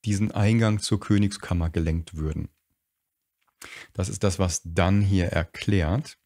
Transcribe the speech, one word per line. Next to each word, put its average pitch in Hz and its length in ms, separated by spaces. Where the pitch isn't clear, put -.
diesen 104 240
Eingang 107 480
zur 107 200
Königskammer 98 680
gelenkt 82 480
würden. 78 320
Das 92 160
ist 101 160
das, 95 140
was 90 260
dann 92 380
hier 95 240
erklärt. 92 1000